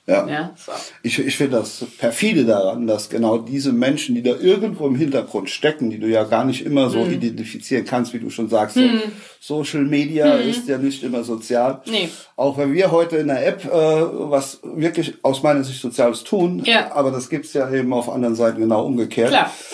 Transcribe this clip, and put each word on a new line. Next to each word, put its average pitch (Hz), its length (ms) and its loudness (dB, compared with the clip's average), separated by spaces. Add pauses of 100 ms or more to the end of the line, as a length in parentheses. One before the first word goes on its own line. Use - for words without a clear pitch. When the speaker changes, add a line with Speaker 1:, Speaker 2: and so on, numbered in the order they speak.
Speaker 1:
Ja. 185 200 4
Speaker 2:
Ja, 151 280 -6
so. - 160 -16 (320)
Speaker 1:
Ich, 120 160 -2
ich 135 180 -2
finde 127 200 2
das - 280 -4 (120)
perfide 127 480 2
daran, 110 420 2
dass 104 220 0
genau 113 280 2
diese 131 360 -4
Menschen, 127 420 0
die 117 80 -2
da 123 120 2
irgendwo 185 520 2
im 131 80 2
Hintergrund 127 540 -2
stecken, 143 400 0
die 107 100 -6
du 110 80 -2
ja 110 160 4
gar 113 220 0
nicht 131 200 -2
immer 139 240 2
so 113 160 0
Speaker 2:
Mhm. - 80 0
Speaker 1:
identifizieren 113 720 -4
kannst, 123 280 -4
wie 120 60 -6
du 113 100 -8
schon 110 200 -6
sagst, 107 260 0
so 247 60 4
Speaker 2:
Mhm. 226 200 4 (380)
Speaker 1:
Social 151 440 -4
Media 147 540 4
Speaker 2:
Mhm. - 120 0
Speaker 1:
ist 240 180 -4
ja 135 100 0
nicht 135 260 -2
immer 123 200 -4
sozial. 120 600 0
Speaker 2:
Nee. 196 240 -2 (260)
Speaker 1:
Auch 135 220 0
wenn 139 160 2
wir 180 180 4
heute 165 260 2
in 151 100 0
der 135 200 0
App, 180 180 -2
äh, - 60 -8
was 156 920 2
wirklich 160 600 -2
aus 135 200 0
meiner 147 200 4
Sicht 131 180 -10
Soziales 120 420 0
tun, 180 420 0
Speaker 2:
Ja. 226 280 2
Speaker 1:
aber 135 180 0
das 127 180 -6
gibt's - 240 -8
ja 131 180 -2
eben 127 220 0
auf 120 160 -2
anderen 120 260 -2
Seiten 113 240 2
genau 110 260 2
umgekehrt. 120 440 0
Speaker 2:
Klar. 247 220 2 (220)